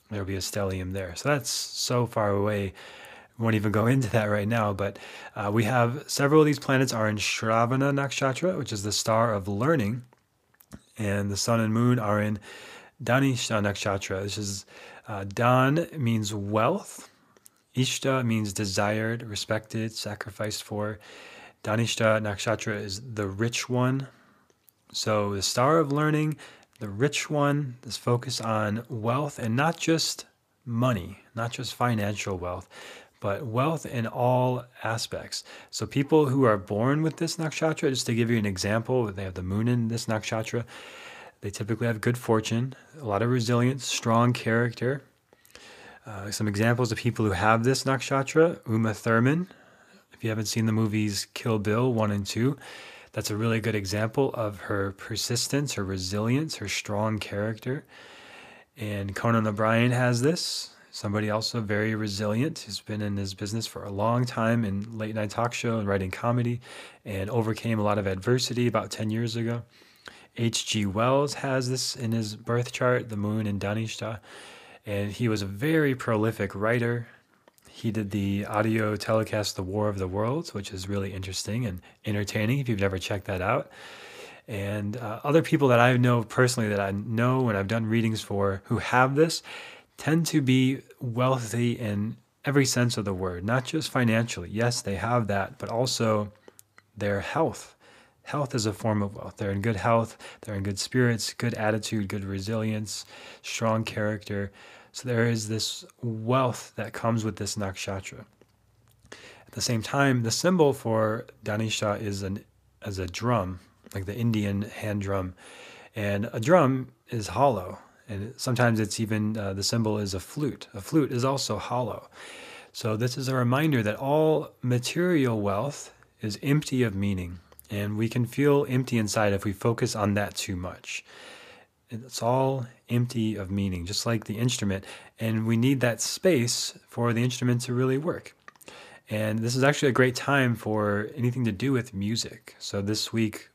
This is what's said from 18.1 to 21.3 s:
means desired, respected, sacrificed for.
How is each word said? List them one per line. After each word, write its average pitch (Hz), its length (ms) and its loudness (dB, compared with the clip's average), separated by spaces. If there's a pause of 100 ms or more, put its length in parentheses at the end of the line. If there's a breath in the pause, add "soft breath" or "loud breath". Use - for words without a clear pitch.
means 110 300 0
desired, 107 720 -2
respected, 110 680 -4
sacrificed 104 720 -8
for. 107 360 -4 (640 loud breath)